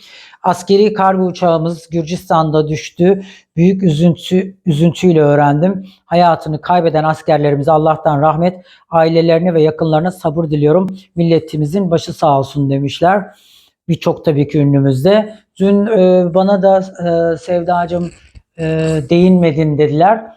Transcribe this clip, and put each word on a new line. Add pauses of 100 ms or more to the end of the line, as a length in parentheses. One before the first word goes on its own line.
(440)
"Askeri
kargo
uçağımız
Gürcistan'da
düştü. (340)
Büyük
üzüntü,
üzüntüyle
öğrendim. (200)
Hayatını
kaybeden
askerlerimize
Allah'tan
rahmet, (240)
ailelerine
ve
yakınlarına
sabır
diliyorum. (180)
Milletimizin
başı
sağ
olsun."
demişler. (640)
Birçok
tabii
ki
ünlümüz
de. (240)
Dün,
e,
bana
da,
e,
"Sevdacığım, (480)
e, (440)
değinmedin."
dediler. (140)